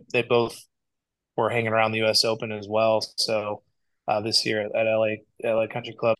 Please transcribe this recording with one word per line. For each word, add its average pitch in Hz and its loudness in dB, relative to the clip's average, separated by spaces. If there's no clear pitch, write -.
they 120 2
both 117 2
were 110 2
hanging 113 0
around 110 4
the 110 -2
U 110 0
S 107 4
Open 113 -2
as 104 -10
well. 110 2
So, 104 -2
uh, 107 0
this 110 -2
year 110 -2
at, 107 -4
at 113 2
L 110 2
A, 107 -2
L 113 0
A 110 -2
Country 120 -10
Club. 113 2